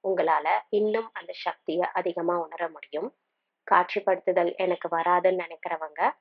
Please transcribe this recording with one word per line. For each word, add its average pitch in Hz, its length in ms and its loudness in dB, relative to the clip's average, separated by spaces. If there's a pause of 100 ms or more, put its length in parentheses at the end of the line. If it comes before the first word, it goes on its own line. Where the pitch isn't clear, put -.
உங்களால 160 420 2 (220)
இன்னும் 214 440 0
அந்த 175 240 -12
சக்தியை 175 580 -2
அதிகமா 175 440 0
உணர 165 300 -6
முடியும். 151 400 -8 (580)
காட்சிப்படுத்துதல் 185 880 2
எனக்கு 180 320 -2
வராதுன்னு 180 560 2
நினைக்கிறவங்க 160 560 -8 (200)